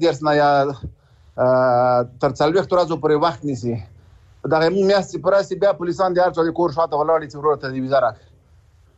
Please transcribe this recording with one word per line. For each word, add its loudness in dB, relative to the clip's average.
دېرش 0
نه 0
یا، 4
آه، 2
تر 0
څلوېښت 0
ورځو 2
پورې 2
وخت -4
نیسي. -6
دغه 2
موږ 0
میاشت 0
چې -8
پوره 2
سي، -6
بیا 2
پولیسان -2
د 2
هر 2
چا -2
د 0
کور 0
شاته -2
ولاړ 2
دي -8
چې -16
ورور 0
ته -10
د -8
ویزه 0
راکړه. -4